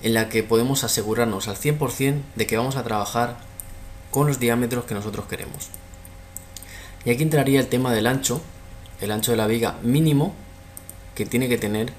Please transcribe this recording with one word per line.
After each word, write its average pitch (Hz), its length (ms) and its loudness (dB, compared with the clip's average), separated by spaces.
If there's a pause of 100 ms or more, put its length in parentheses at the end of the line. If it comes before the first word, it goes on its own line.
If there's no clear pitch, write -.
en 117 100 2
la 110 140 2
que 110 160 0
podemos 117 400 4
asegurarnos 110 640 0
al 101 80 -4
cien 147 220 0
por 139 140 0
cien 139 340 0 (100)
de 110 100 0
que 110 120 0
vamos 131 180 0
a 127 80 -4
trabajar 113 540 0 (720)
con 143 180 4
los 135 120 0
diámetros 120 440 2
que 110 120 -6
nosotros 104 320 -6
queremos. - 420 -8 (1400)
Y 120 60 2
aquí 127 120 2
entraría 139 380 6
el 117 60 2
tema 127 260 2
del 110 140 4
ancho, 135 340 2 (580)
el 101 120 -2
ancho 110 200 0
de 117 60 4
la 110 100 4
viga 113 340 2
mínimo 147 520 4 (840)
que 104 100 -2
tiene 123 220 2
que 120 100 4
tener 110 420 0